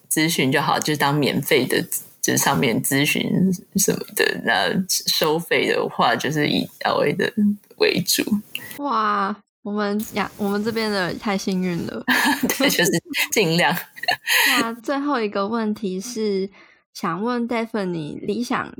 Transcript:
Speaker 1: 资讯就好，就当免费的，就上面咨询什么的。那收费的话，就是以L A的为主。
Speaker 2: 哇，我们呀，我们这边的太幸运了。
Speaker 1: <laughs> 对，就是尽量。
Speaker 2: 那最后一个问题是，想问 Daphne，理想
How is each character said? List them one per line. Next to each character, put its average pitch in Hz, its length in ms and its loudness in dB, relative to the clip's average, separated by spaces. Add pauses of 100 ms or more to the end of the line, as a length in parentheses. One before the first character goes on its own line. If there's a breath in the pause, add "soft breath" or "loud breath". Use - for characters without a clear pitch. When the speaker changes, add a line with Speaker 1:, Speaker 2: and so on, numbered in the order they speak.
Speaker 1:
资 160 180 2
讯 160 240 2
就 143 100 2
好， 143 160 0
就 - 200 0
当 143 180 2
免 135 260 2
费 139 240 4
的， - 160 0 (400)
就 127 140 2
上 143 240 2
面 127 240 0
咨 143 220 2
询 - 260 0 (460)
什 - 160 2
么 - 120 -6 (120)
的。 - 260 0
那 95 260 2 (200)
收 - 500 0
费 - 300 0
的 - 180 0
话， 139 260 2
就 123 160 -2
是 147 180 0
以 - 220 -2 (100)
L - 260 2
A 175 80 2
的 - 180 0 (460)
为 - 280 2
主。 - 160 0 (580 loud breath)
Speaker 2:
哇， 208 540 0 (300)
我 202 80 -8
们 208 400 -2
呀， 202 240 -4
我 202 140 -2
们 202 120 0
这 220 120 -2
边 220 180 -2
的 185 220 0
太 196 240 -2
幸 190 260 -2
运 175 140 -2 (100)
了。 233 160 -8 (200)
Speaker 1:
<laughs> 269 340 0
对， 269 120 2
就 - 140 2
是 175 80 2 (400 loud breath)
尽 165 240 4
量。 165 180 4 (840 loud breath)
Speaker 2:
那 226 140 0
最 277 260 -2
后 277 220 0
一 214 80 0
个 202 180 0
问 220 260 0
题 190 260 -4
是， 202 500 -2 (440 loud breath)
想 214 280 -4
问 240 260 0
Daphne， 202 800 -4
理 208 160 -2
想 240 380 -4